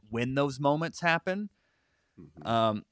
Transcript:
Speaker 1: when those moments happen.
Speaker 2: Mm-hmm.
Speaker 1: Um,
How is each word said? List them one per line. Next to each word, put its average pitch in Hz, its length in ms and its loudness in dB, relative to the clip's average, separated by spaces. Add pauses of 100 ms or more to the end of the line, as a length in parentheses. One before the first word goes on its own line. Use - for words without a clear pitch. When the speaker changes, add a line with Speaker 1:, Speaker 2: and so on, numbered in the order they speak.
(100)
Speaker 1:
when 120 240 -2
those 139 260 0
moments 147 400 0
happen. 185 500 0 (680)
Speaker 2:
Mm-hmm. 76 280 -16
Speaker 1:
Um, 113 460 2